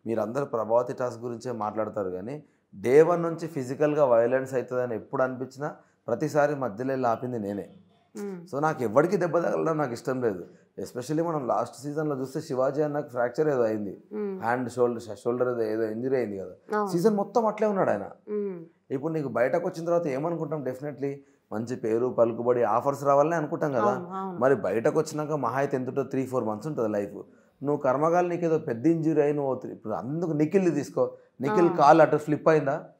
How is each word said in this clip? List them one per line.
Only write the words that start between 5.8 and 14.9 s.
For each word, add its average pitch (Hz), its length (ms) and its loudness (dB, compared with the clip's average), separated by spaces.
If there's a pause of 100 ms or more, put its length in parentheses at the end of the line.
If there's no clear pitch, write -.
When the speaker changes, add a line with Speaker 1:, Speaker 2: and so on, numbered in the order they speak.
Speaker 1:
ప్రతిసారి 143 480 0
మధ్యలో 127 360 -4
వెళ్ళి 131 180 0
ఆపింది 120 300 -2
నేనే. 101 320 -6 (500)
Speaker 2:
మ్మ్. 190 260 -10
Speaker 1:
So 139 160 -4
నాకు 143 200 0
ఎవరికి 147 340 4
దెబ్బ 170 220 0
తగలడం 160 400 0
నాకు 135 140 -2
ఇష్టం 127 300 -4
లేదు. 98 240 -2 (340)
Especially 135 460 -4
మనం 151 200 -2
లాస్ట్ 113 360 -2
సీజన్లో 147 380 -4
చూస్తే 135 200 -6
శివాజీ 135 420 0
అన్నకు 147 260 -2
ఫ్రాక్చర్ 123 400 0
ఏదో 127 140 2
అయింది, 107 400 -2 (100)
Speaker 2:
మ్మ్. 202 280 -6
Speaker 1:
హ్యాండ్, 120 300 0
షోల్డర్, 113 480 0